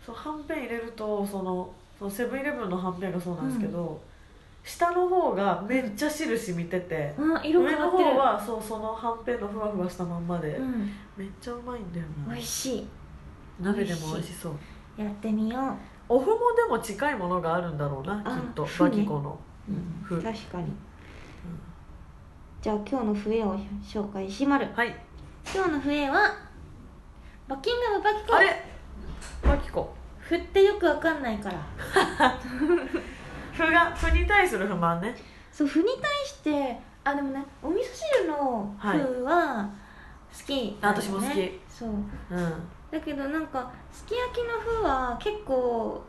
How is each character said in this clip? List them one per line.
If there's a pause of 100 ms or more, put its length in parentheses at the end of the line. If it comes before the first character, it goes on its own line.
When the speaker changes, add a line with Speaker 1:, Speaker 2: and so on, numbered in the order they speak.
Speaker 1:
そ
う、
は
ん
ぺ
ん
入
れ
る
と、
そ
の、 (260)
そ
の
セ
ブ
ン
イ
レ
ブ
ン
の
は
ん
ぺ
ん
が
そ
う
な
ん
で
す
け
ど、
Speaker 2:
う
ん。 (680)
Speaker 1:
下
の
方
が
め
っ
ち
ゃ
汁
染
み
て
て、
Speaker 2:
う
ん。
あ、
色
変
わ
っ
て
る。
Speaker 1:
上
の
方
は、
そ
う、
そ
の
は
ん
ぺ
ん
の
ふ
わ
ふ
わ
し
た
ま
ん
ま
で、
Speaker 2:
う
ん。 (260)
Speaker 1:
め
っ (120)
ち
ゃ
う
ま
い
ん
だ
よ (220)
な。
Speaker 2:
美
味
し
い。 (720)
Speaker 1:
鍋
で
も
美
味
し
そ
う。
Speaker 2:
美
味
し
い。
や
っ
て
み
よ (500)
う。
Speaker 1:
お
麩
も (180)
で
も
近
い
も
の
が
あ
る
ん
だ
ろ
う
な、
Speaker 2:
あ、
Speaker 1:
き
っ (140)
と。
Speaker 2:
麩
ね。
Speaker 1:
バ
キ
コ
の。 (300)
Speaker 2:
う
ん。 (120)
Speaker 1:
麩。
Speaker 2:
確
か
に。
Speaker 1:
う
ん。 (1900)
Speaker 2:
じ
ゃ
あ、 (100)
今
日
の
笛
を (240)
紹
介
し
ま
る。
Speaker 1:
は
い。 (600)
Speaker 2:
今
日
の
笛
は、 (1160)
バ
ッ
キ
ン
ガ
ム
バ
キ
コ。
Speaker 1:
あ
れ？ (800)
バ
キ
コ。 (240)
Speaker 2:
振
っ
て
よ
く
わ
か
ん
な
い
か
ら。
Speaker 1:
<laughs> (1160)
麩
が、
麩
に
対
す
る
不
満
ね。 (380)
Speaker 2:
そ
う、
麩
に (120)
対 (140)
し (120)
て、 (260)
あ、
で
も
ね、 (180)
お
味
噌 (340)
汁
の
麩
は (640)
好
き
だ
よ
ね。
Speaker 1:
は
い。
あ、
私
も
好
き。
Speaker 2:
そ
う。
Speaker 1:
う
ん。 (220)
Speaker 2:
だ
け
ど、
な
ん
か、 (200)
す
き
焼
き
の
麩
は
結
構